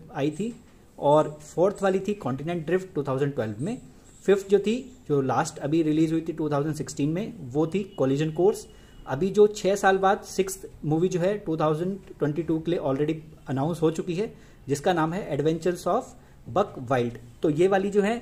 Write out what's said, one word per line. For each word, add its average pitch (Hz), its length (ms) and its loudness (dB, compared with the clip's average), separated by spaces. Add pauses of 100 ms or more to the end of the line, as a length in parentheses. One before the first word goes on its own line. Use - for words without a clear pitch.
(120)
आई 147 200 -2
थी। 226 220 -6 (440)
और 151 460 4
फोर्थ 190 380 0
वाली 190 180 2
थी 202 200 -4
Continent 147 480 -6
Drift 185 260 -2
टू 147 100 -2
थाउजेंड 139 300 0
ट्वेल्व 110 300 -4
में। 233 120 -6 (480)
फिफ्थ 196 260 2
जो 196 80 6
थी, 214 160 0 (340)
जो 143 140 2
लास्ट 131 360 -2
अभी 156 240 0
रिलीज 156 300 2
हुई 165 160 0
थी 170 40 -2
टू 160 180 -2
थाउजेंड 147 240 0
सिक्सटीन 147 340 -4
में, 175 240 -4 (100)
वो 143 240 0
थी 190 160 -2 (140)
Collision 139 400 2
Course। 190 280 2 (420)
अभी 160 240 -2
जो 208 180 8
छः 202 280 0
साल 190 220 4
बाद 190 280 4
सिक्स्थ - 400 -4 (180)
मूवी 160 240 2
जो 170 120 -2
है 196 180 0
टू 160 180 -4
थाउजेंड 160 420 0 (200)
ट्वेंटी 151 240 0
टू 160 160 0
के 160 120 -4
लिए 170 120 0
already 147 320 0 (340)
अनाउंस 151 340 -2
हो 160 80 4
चुकी 165 240 -4
है, 208 180 -4 (360)
जिसका 143 240 0
नाम 160 200 0
है 175 240 -4
Adventures 165 520 0
of 214 200 0 (400)
Buck 170 400 -2
Wild। 120 300 0 (240)
तो 170 80 4
ये 170 180 4
वाली 196 220 2
जो 196 120 2
है 220 200 0